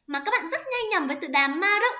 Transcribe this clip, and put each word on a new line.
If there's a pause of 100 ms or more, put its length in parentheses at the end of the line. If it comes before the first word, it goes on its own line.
Mà
các
bạn
rất
nhanh
nhầm
với
từ
damaru, (140)